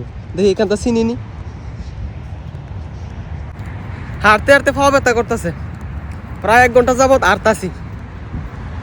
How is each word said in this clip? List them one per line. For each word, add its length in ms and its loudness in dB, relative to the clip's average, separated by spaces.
দেখি 200 4
এখানটা 280 2
চিনি 260 2
নি। 60 -2
হাঁটতে 300 6
হাঁটতে 220 4
পাও 180 6
ব্যথা 240 4
করতেছে, 320 -2
প্রায় 240 6
এক 100 4
ঘন্টা 240 6
যাবত 280 6
হাঁটতাছি। 400 2